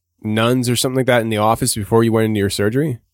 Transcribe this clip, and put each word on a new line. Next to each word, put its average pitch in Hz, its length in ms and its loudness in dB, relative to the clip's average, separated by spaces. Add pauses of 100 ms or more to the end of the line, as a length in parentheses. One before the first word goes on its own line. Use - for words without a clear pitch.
(220)
nuns 117 480 0
or 120 80 0
something 127 200 -2
like 127 100 -2
that 123 140 4
in 113 80 -4
the 110 80 -2
office 113 380 0
before 113 280 2
you 113 100 2
went 113 120 2
into 110 140 0
your 98 100 0
surgery? 120 500 -2 (140)